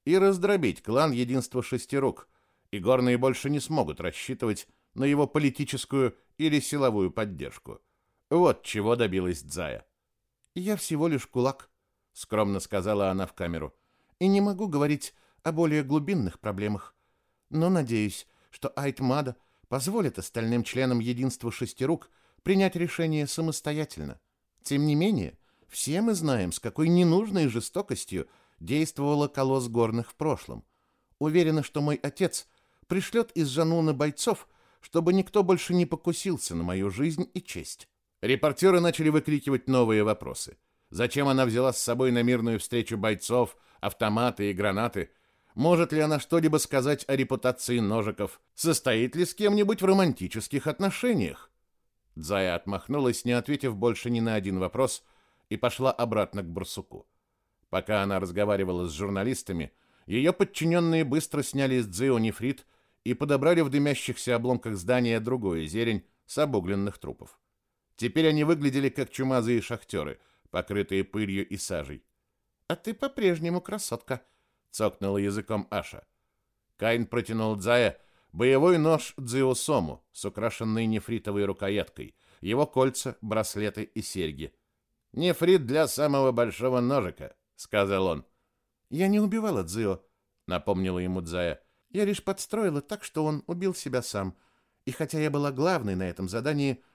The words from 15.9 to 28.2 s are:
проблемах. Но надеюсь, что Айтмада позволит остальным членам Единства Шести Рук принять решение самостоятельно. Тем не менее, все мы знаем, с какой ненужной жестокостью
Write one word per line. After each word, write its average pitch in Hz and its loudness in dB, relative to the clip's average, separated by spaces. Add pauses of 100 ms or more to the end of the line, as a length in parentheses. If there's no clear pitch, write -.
проблемах. 104 -4 (540)
Но 160 2
надеюсь, 117 0 (220)
что - -8
Айтмада 135 -2 (320)
позволит 156 -2
остальным 113 -2
членам 127 0
Единства 120 -4
Шести - -6
Рук - -2 (320)
принять 190 2
решение 160 -2
самостоятельно. 151 -6 (440)
Тем 143 2
не 151 4
менее, 156 0 (300)
все 160 -4
мы 233 2
знаем, 131 0
с - -8
какой 156 -2
ненужной 175 4
жестокостью 117 -6 (320)